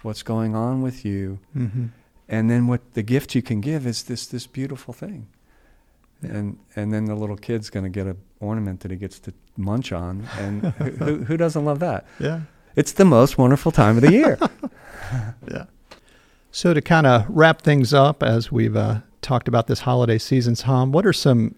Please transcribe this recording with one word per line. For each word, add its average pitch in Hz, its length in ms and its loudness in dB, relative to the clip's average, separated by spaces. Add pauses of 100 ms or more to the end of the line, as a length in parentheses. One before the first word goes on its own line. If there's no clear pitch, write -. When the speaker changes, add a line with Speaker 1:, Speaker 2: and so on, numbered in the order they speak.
Speaker 1:
what's 107 220 -10
going 113 320 -2
on 123 260 -2
with 127 240 -6
you, 98 340 -6 (160)
Speaker 2:
Mm-hmm. 117 300 -6 (420)
Speaker 1:
and 110 220 0
then 120 160 2
what 120 280 -2
the 110 100 -4
gift 127 320 -2
you 120 80 0
can 107 180 -4
give 143 240 -6
is 117 180 -6
this, 120 220 -10
this 120 220 -12
beautiful 131 460 -12
thing. 156 340 -16 (920)
And, 104 360 -10 (180)
and 107 180 -6
then 107 120 -4
the 107 100 -6
little 104 220 -8
kid's 113 320 -8
gonna 95 200 -8
get 95 180 -6
an 92 100 -8 (220)
ornament 104 420 -6
that 92 100 -12
he 92 60 -10
gets 95 240 -14
to - 120 -16 (240)
munch 104 340 -4
on. 92 360 -8 (100)
And 104 280 -6
who, - 200 -4
Speaker 2:
<laughs> - 200 -6
Speaker 1:
who, 147 200 -2
who 156 120 -4
doesn't 160 280 -2
love 147 140 -2
that? 156 260 -4 (140)
Speaker 2:
Yeah. 156 220 -4 (340)
Speaker 1:
It's 156 180 0
the 196 120 6
most 135 320 6
wonderful 135 340 4
time 113 260 4
of 120 60 4
the 151 80 6
year. 269 320 4
Speaker 2:
<laughs> - 60 0 (1000)
Yeah. - 140 -10 (840)
So 175 220 0
to 147 80 2
kinda 135 460 6
wrap 160 360 4
things 139 300 4
up, 143 300 4
as 117 280 0
we've, 113 260 0
uh, 107 220 0 (220)
talked - 260 -2
about 120 200 0
this - 140 -2
holiday 123 360 2
season, 120 380 0
Tom, 131 360 0
what 180 140 2
are 185 80 4
some 117 440 2